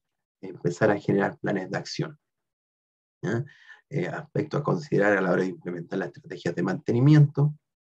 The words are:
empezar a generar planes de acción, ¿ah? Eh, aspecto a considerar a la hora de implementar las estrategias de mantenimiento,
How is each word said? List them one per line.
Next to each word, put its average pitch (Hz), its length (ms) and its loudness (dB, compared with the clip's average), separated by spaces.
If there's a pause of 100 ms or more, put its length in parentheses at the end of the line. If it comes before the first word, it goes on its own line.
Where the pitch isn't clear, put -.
(400)
empezar 92 500 0
a 101 80 2
generar 101 400 2
planes 95 320 -4
de 92 80 -4
acción, 87 400 -8 (1040)
¿ah? 110 200 -2 (440)
Eh, 87 200 -2
aspecto - 480 -4
a - 80 -2
considerar 98 520 2
a 95 40 2
la 92 100 2
hora 92 120 4
de 92 80 0
implementar 87 500 -6
las 87 80 -4
estrategias - 480 -6
de 87 60 -2
mantenimiento, 143 920 2 (400)